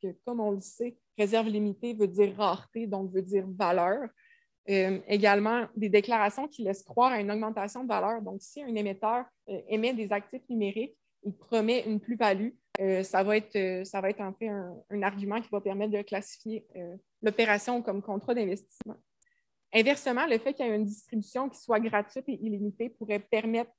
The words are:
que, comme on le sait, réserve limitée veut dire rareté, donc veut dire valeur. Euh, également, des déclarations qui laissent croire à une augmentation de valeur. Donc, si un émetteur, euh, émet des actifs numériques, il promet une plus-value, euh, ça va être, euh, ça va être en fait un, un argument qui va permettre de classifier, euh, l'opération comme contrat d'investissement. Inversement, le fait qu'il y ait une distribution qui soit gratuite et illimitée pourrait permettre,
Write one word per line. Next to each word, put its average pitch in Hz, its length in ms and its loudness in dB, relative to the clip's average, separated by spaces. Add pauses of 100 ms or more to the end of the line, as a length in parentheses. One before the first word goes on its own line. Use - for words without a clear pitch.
que, 196 60 -6 (180)
comme 240 140 -4
on 208 120 0
le 196 100 -2
sait, 240 360 -8 (200)
réserve 214 300 2
limitée 208 460 -2
veut 214 140 2
dire 196 300 2
rareté, 208 500 -2
donc 190 240 -4
veut 190 100 0
dire 190 260 -2
valeur. 185 640 0 (600)
Euh, 190 380 2
également, 208 680 4
des 208 140 0
déclarations 214 580 4
qui 240 160 -10
laissent 196 200 -2
croire 254 280 4
à 226 80 0
une 202 100 -2
augmentation 214 540 -4
de 254 40 -4
valeur. 208 360 0
Donc, 196 180 -10
si - 220 -14
un 240 100 -6
émetteur, 214 520 -2 (240)
euh, 190 180 -6
émet 226 260 0
des 214 180 -4
actifs 208 380 -4
numériques, 220 480 -2 (260)
il 196 100 -6
promet 233 540 0
une 214 120 0
plus-value, 214 500 0 (300)
euh, 190 240 2
ça 190 180 2
va 214 160 4
être, 214 180 -4
euh, 185 280 -2
ça 196 180 -6
va 190 80 2
être 202 120 -4
en 196 120 -6
fait 226 140 -6
un, 190 280 -8 (140)
un 202 140 -2
argument 202 360 -2
qui 226 120 -8
va 202 100 -2
permettre 202 300 -2
de 208 100 0
classifier, 214 640 -8 (100)
euh, 175 200 -12 (260)
l'opération 220 600 2
comme 202 180 -2
contrat 208 320 -2
d'investissement. 208 640 -4 (760)
Inversement, 254 540 2
le 233 140 2
fait 269 160 -2
qu'il 262 100 -2
y 233 40 0
ait 214 60 2
une 214 80 0
distribution 220 640 -6
qui - 120 -10
soit 220 200 2
gratuite 220 480 -2
et 277 140 -4
illimitée 208 480 -4
pourrait 208 300 -4
permettre, 226 600 -2